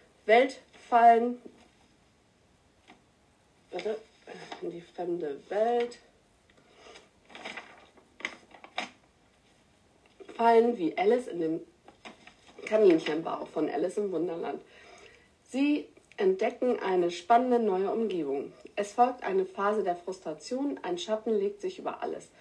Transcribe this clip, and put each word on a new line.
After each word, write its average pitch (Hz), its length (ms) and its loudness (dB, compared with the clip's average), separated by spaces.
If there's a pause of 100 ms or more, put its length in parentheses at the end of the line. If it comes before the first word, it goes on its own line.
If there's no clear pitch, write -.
(260)
Welt 247 360 4 (280)
fallen. 233 480 6 (2250)
Warte, 190 260 -6 (640)
in 175 100 -8
die 170 80 -12
fremde 170 580 -8 (120)
Welt 240 500 -2 (4000)
fallen, 233 400 6
wie 165 200 -4
Alice 233 300 2
in 175 140 -8
dem 160 200 -2 (1040)
Kaninchenbau 175 800 4
von 151 240 -4
Alice 175 280 -2
im 202 160 -4
Wunderland. 170 480 -4 (880)
Sie 285 400 0 (260)
entdecken 247 640 0
eine 180 320 0
spannende 240 480 4
neue 196 320 0
Umgebung. 170 640 -4 (240)
Es 202 160 -6
folgt 247 300 2
eine 190 220 -2
Phase 208 380 -2
der 175 140 -2
Frustration, - 840 -8
ein 180 140 -4
Schatten 214 360 -4
legt 202 260 -2
sich 185 200 -8
über - 220 -8
alles. - 280 -8 (120)